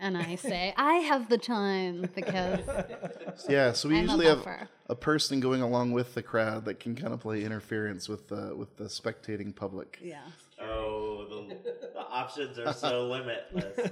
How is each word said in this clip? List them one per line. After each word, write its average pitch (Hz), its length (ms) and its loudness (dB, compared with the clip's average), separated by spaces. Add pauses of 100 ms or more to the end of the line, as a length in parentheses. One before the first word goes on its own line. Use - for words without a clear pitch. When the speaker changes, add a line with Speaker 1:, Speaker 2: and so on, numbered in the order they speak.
Speaker 1:
and 190 160 0
I 170 160 -2
say, 185 400 -2
<laughs> - 20 0
"I 294 200 6
have 285 340 2
the 233 80 8
time 190 760 0
because 190 460 0 (440)
Speaker 2:
<laughs> - 440 -10
Yeah, 139 240 6
so - 160 0
we 151 60 6
Speaker 1:
I'm 165 60 6
a - 20 4
Speaker 2:
usually 165 240 6
have 151 180 8
Speaker 1:
buffer." - 240 -8 (220)
Speaker 2:
a 120 40 0
person 147 460 2
going 131 220 4
along 123 300 2
with 123 200 0
the 117 100 -4
crowd 110 440 0
that 98 120 -4
can 117 160 -6
kinda 120 220 -4
play 110 260 -4
interference 107 640 -4
with 104 220 -8
the, 101 260 -6
with 101 220 -10
the 104 80 -8
spectating 104 720 -6
public. 95 460 -8
Speaker 1:
Yeah. 165 180 -12 (400)
Speaker 3:
Oh, 107 640 -4 (240)
the, 98 460 -10
the 123 60 -8
options 127 580 -6
are 120 160 -2
so 123 340 0
limitless. 131 840 -4